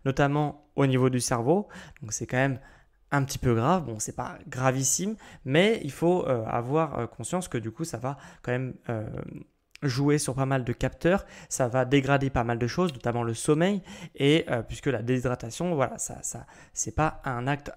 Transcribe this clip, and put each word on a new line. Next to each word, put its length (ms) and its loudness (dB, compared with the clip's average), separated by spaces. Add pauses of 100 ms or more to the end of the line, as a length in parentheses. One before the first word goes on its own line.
notamment 720 0
au 120 4
niveau 220 4
du 120 2
cerveau. 480 2 (320)
Donc, 100 -10
c'est 160 -6
quand 100 -2
même 220 2 (520)
un 120 2
petit 140 -4
peu 180 4
grave. 300 2
Bon, 140 -8
c'est 160 -6
pas 220 -8 (120)
gravissime, 680 0 (300)
mais 380 4
il 80 -6
faut, 360 2
euh, 180 0
avoir, 540 -2
euh, 80 -4
conscience 400 -6
que 100 -6
du 140 -6
coup, 140 -8
ça 120 -8
va 200 -6 (240)
quand 100 -4
même, 220 -2 (160)
euh, 160 -4 (800)
jouer 340 2
sur 180 -2
pas 100 0
mal 180 0
de 100 -2
capteurs, 520 0 (240)
ça 180 0
va 180 2
dégrader 440 4
pas 160 0
mal 120 0
de 80 0
choses, 280 0
notamment 300 -2
le 100 -2
sommeil, 500 2 (320)
et, 340 4
euh, 140 0
puisque 240 -6
la 160 0
déshydratation, 720 -2
voilà, 220 0
ça, 260 -10
ça, 240 -10 (260)
c'est 220 -6
pas 300 0
un 200 -4
acte 320 -4